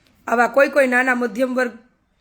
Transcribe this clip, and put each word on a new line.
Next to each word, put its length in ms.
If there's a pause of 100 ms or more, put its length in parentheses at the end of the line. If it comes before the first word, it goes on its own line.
(260)
આવા 200
કોઈ 220
કોઈ 180
નાના 280
મધ્યમ 400
વર્ગ 160 (500)